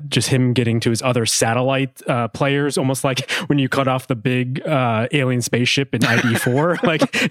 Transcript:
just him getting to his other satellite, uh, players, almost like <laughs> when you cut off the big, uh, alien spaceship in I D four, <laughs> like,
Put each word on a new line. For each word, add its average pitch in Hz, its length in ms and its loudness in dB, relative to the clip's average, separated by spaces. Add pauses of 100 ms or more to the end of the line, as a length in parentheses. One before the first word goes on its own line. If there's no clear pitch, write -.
just - 220 0
him 127 240 2
getting 117 280 0
to 120 100 0
his 113 100 -2
other 123 240 0
satellite, 131 840 -2
uh, 120 200 0
players, 143 500 0
almost 135 260 0
like 135 280 -2
<laughs> - 160 -6
when 147 100 4
you 135 100 2
cut 135 200 0
off 131 180 -2
the 135 100 -2
big, 127 520 -2
uh, 120 440 0
alien 127 300 0
spaceship 123 540 0
in 113 100 0
I 113 160 2
D 113 140 2
four, 147 440 2
<laughs> - 40 -12
like, 160 180 2 (300)